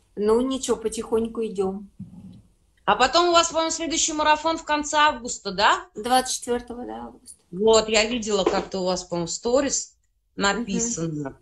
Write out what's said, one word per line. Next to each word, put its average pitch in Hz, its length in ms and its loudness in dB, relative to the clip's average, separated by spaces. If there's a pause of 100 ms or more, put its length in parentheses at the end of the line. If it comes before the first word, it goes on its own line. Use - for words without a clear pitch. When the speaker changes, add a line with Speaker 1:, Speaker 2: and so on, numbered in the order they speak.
(160)
Speaker 1:
Ну 214 260 2
ничего, 254 360 -2
потихоньку 226 680 -4
идём. 196 440 -4 (960)
Speaker 2:
А 208 100 4
потом 269 340 4
у - 20 4
вас, 339 180 4
по-моему, 320 220 -2
следующий 320 420 -2
марафон 302 440 2
в - 60 -12
конце 294 340 -2
августа, 247 540 0
да? 233 340 2 (100)
Speaker 1:
Двадцать 247 440 0
четвёртого, 240 460 -6
да, 226 200 -10
августа. - 300 -20 (160)
Speaker 2:
Вот, 220 380 4
я 220 160 2
видела 214 380 -2
как-то 190 360 0
у 180 60 -2
вас, 180 180 -2
по-моему, 170 240 -4
сторис - 680 -2 (400)
Speaker 1:
Мгм. 185 60 -6
Speaker 2:
написано. 190 1000 -2